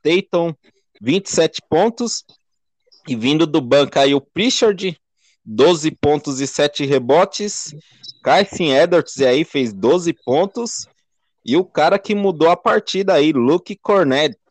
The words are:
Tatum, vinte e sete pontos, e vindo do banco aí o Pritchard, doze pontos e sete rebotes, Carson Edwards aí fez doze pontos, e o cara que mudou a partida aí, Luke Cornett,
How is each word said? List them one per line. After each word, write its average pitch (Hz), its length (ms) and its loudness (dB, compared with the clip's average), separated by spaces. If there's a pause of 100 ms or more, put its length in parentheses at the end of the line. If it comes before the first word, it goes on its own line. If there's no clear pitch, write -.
Tatum, 170 500 0 (480)
vinte 156 260 -2
e - 40 -12
sete - 400 0
pontos, 226 540 -2 (800)
e 135 80 -6
vindo 143 320 0
do 156 140 -2
banco 135 380 2
aí 139 160 2
o 139 60 0
Pritchard, 196 800 -2 (420)
doze 147 480 2
pontos 147 500 -2
e 139 60 -2
sete 147 380 -2
rebotes, 147 920 0 (480)
Carson 180 420 0
Edwards 160 580 2
aí 135 220 2
fez 127 280 -4
doze 151 400 0
pontos, 196 760 -4 (600)
e 123 80 0
o 185 80 2
cara 170 320 0
que 202 160 -8
mudou 185 380 0
a 175 60 2
partida 196 580 -2
aí, 151 180 2
Luke 151 440 0
Cornett, 151 600 0 (140)